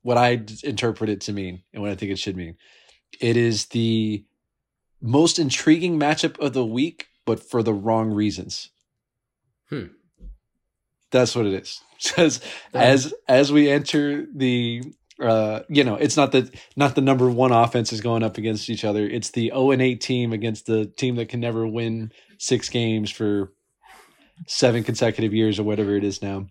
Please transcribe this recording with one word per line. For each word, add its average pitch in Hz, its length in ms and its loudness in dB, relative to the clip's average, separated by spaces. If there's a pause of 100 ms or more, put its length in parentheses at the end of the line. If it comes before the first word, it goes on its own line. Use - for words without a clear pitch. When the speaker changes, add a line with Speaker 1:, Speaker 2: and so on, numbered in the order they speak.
Speaker 1:
what 120 160 2
I 123 200 4
d-, 107 180 -12 (120)
interpret 110 420 -2
it 101 120 -4
to 104 120 -8
mean 92 300 -8 (100)
and 107 80 -10
what 101 100 -4
I 95 40 -6
think 98 160 -8
it 95 80 -4
should 92 180 -6
mean. 82 180 -10 (640)
It 117 180 2
is 117 300 0
the 110 580 -2 (760)
most 147 380 2
intriguing 160 600 2
matchup 147 400 0
of 143 140 -2
the 127 120 0
week, 127 420 -4 (180)
but 113 160 0
for 117 220 -2
the 110 100 0
wrong 110 380 0
reasons. 101 580 -4 (1000)
Speaker 2:
Hmm. 123 160 -8 (1300)
Speaker 1:
That's 127 240 2
what 117 100 0
it 98 80 0
is. - 280 -10 (160)
<laughs> - 200 -4
As, 160 220 2 (340)
Speaker 3:
Done. 127 100 0
Speaker 1:
as, 135 300 4 (140)
as 135 240 4
we 147 180 6
enter 147 640 0
the, 123 480 -2 (400)
uh, 110 380 2 (100)
you 143 140 4
know, 110 140 2
it's 143 200 0
not 139 140 4
that, 127 180 2 (260)
not 139 200 2
the 143 60 4
number 131 280 4
one 123 220 2
offense 117 420 2
is 107 80 -8
going 113 220 0
up 110 160 -4
against 107 320 -4
each 110 120 -6
other. 104 240 0
It's 110 220 -6
the 113 220 -2
oh 131 180 2
and 131 140 4
eight 127 180 0
team 120 320 -2
against 110 320 -6
the 110 220 0
team 123 300 -4
that 113 120 -6
can 120 100 -6
never 113 280 -2
win 113 440 -6 (280)
six - 300 -2
games 110 420 -2
for 104 420 -2 (960)
seven 120 360 2
consecutive 113 480 -2
years 110 280 2
or 107 40 -2
whatever 104 320 0
it 101 80 0
is 101 200 -4
now. 98 280 -8